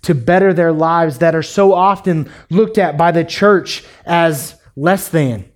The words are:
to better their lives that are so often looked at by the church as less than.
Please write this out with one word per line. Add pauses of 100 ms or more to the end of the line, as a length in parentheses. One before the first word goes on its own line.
to
better
their
lives
that
are
so
often (220)
looked
at
by
the
church (200)
as (160)
less
than. (100)